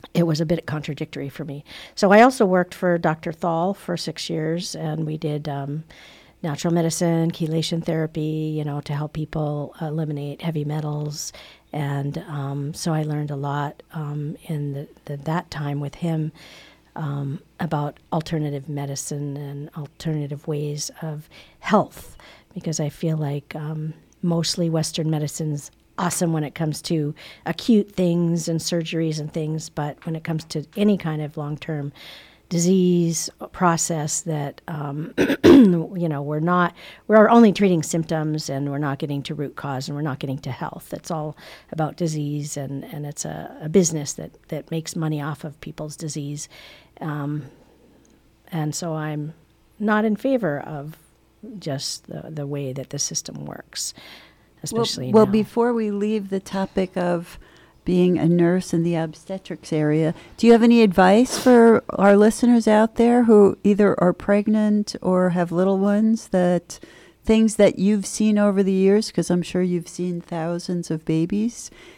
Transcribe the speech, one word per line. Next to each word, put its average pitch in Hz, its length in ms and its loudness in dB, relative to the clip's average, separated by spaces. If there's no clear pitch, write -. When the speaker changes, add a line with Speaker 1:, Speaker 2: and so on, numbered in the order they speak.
Speaker 1:
it 170 100 4
was 160 160 0
a 165 60 0
bit 165 200 -2
contradictory 147 640 -8
for 143 160 -12
me. 143 200 -12
So 190 160 2
I 214 120 10
also 254 240 6
worked 180 280 2
for 175 240 0
Doctor 160 340 -2
Thal 170 420 -2
for - 220 -6
six - 340 -10
years, 165 440 -4
and 156 320 -6
we 156 100 -6
did, 151 320 -6
um, 143 360 -8
natural 165 300 -2
medicine, 165 580 0
chelation 165 540 -4
therapy, 156 720 -4
you 151 80 -4
know, 143 160 -6
to 143 140 -8
help 151 180 -6
people 151 720 -6
eliminate 147 580 -6
heavy 160 240 -4
metals. 151 720 -6
And, 143 460 -4
um, 143 460 -6
so 165 220 -4
I 156 80 0
learned 151 280 -4
a 143 60 -6
lot, 143 460 -6
um, 147 520 -8
in 147 280 -6
the, 143 160 -10
the, 147 140 -10
that 160 320 -6
time 143 300 -6
with 143 160 -8
him, 160 360 -4
um, 143 440 -6
about 151 380 -4
alternative 151 600 -4
medicine 143 680 -6
and 143 400 -10
alternative 147 720 -6
ways 147 420 -6
of 151 260 -10
health, - 560 -2
because 170 260 -6
I 151 80 -2
feel 160 300 -2
like, 143 360 -6
um, 156 380 -8
mostly 170 480 0
Western 160 400 -2
medicine's 151 600 -4
awesome 175 340 0
when 156 120 0
it 135 100 -10
comes 156 260 -4
to 156 340 -2
acute 208 480 2
things 170 560 0
and 165 120 -2
surgeries 160 600 -2
and 151 100 -8
things, 156 380 -6
but 147 380 -6
when 160 100 -4
it 160 80 -10
comes 160 200 -4
to 147 200 -8
any 202 220 4
kind 156 240 -4
of 147 160 -8
long-term 147 560 -6
disease 175 840 2
process 165 720 -2
that, 147 440 -6
um, 147 500 -8
<clears throat> - 280 0
you 180 640 6
know, 143 120 -4
we're 151 200 -4
not, 180 340 2
we're 214 240 8
only 233 220 8
treating 180 300 2
symptoms 156 680 -2
and 143 200 -4
we're 143 80 -4
not 139 200 -2
getting 143 240 -4
to 156 140 -10
root 147 180 -6
cause 139 340 -8
and 147 60 -8
we're 143 80 -6
not 131 160 -4
getting 135 200 -6
to 143 120 -10
health. - 420 -10
It's - 200 -12
all 151 240 -6
about 156 260 -4
disease, 147 600 -4
and, 139 300 -8
and 147 200 -10
it's - 180 -10
a, - 380 -12
a 156 60 -8
business 160 460 0
that, 160 180 -12
that - 220 -8
makes 160 260 -8
money 156 260 -2
off 147 220 -8
of 143 160 -14
people's 156 360 -12
disease. 147 520 -10
Um, 147 440 -6
and 151 240 -4
so 170 200 -6
I'm 151 380 -6
not 214 260 0
in 214 120 0
favor 214 440 -2
of 151 360 -12
just - 500 -8
the, - 220 -12
the 151 180 -8
way 143 240 -6
that 135 180 -10
the 147 80 -8
system - 480 -8
works, - 480 -12
Speaker 2:
Well, 226 100 -2
Speaker 1:
especially 208 300 -4
Speaker 2:
well, 214 140 8
Speaker 1:
now. 202 60 -2
Speaker 2:
before 233 400 0
we 220 200 -2
leave 202 380 -2
the 190 100 -4
topic 190 560 -4
of 175 420 -2
being 180 320 4
a 165 100 2
nurse 175 460 2
in 165 80 2
the 170 120 0
obstetrics 165 800 -8
area, 151 420 2
do 226 100 2
you 233 60 12
have 226 100 8
any 233 200 8
advice 196 560 6
for 233 500 8
our 202 260 6
listeners 226 540 4
out 214 280 4
there 240 280 4
who 208 400 8
either 202 340 4
are 175 140 4
pregnant 208 880 0
or 185 300 2
have 175 200 0
little 190 280 2
ones, 214 500 2
that 180 500 0
things 220 320 4
that 202 220 6
you've 196 260 2
seen 214 340 0
over 202 240 4
the 190 80 2
years, 196 400 4
'cause - 200 -2
I'm 180 120 2
sure 180 200 -2
you've 175 260 -2
seen 175 320 -6
thousands 175 720 -6
of 156 160 -4
babies, 180 640 -2